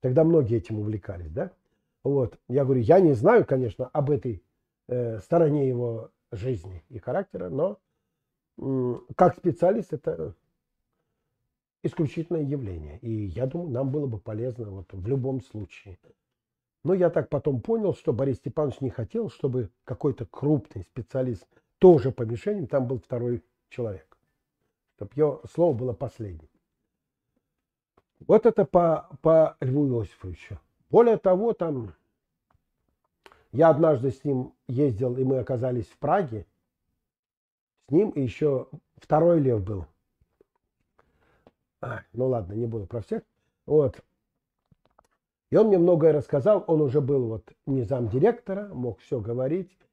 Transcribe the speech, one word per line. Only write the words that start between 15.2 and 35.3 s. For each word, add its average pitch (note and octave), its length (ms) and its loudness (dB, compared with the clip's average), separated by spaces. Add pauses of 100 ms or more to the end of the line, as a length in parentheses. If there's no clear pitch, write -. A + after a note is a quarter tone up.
случае. - 580 -16 (840)
Но E3+ 100 0
я F3+ 160 2
так D#3+ 200 -2
потом C3+ 320 -2
понял, A3 320 -2
что - 180 -4
Борис C3 260 -2
Степанович C#3 440 -6
не C3 80 -4
хотел, F#3+ 400 -8
чтобы B2 400 -4 (160)
какой-то B2+ 400 -6
крупный C#3 580 -4
специалист B2 640 -8 (300)
тоже D3+ 340 8
по - 120 -6
мишеням, C3 440 -6
там C3 200 -2
был B2+ 120 -4
второй A#2+ 440 -6 (260)
человек. - 480 -10 (800)
Чтоб - 200 -16
его D3 260 0 (100)
слово E3 240 2
было A#2+ 180 -4
последним. G2+ 540 -12 (1800)
Вот A3 180 6
это A3 200 4
по, E3 440 2 (140)
по D#3+ 360 4
Льву C#3 280 0
Иосифовичу. G2+ 720 -8 (320)
Более A3+ 260 6
того, G3 360 0
там C3 420 -6 (1600)
я D#3+ 180 6
однажды C#3 420 2
с - 120 -14
ним C3+ 300 -4 (140)
ездил, B2+ 500 -2
и C3 60 0
мы C3 160 0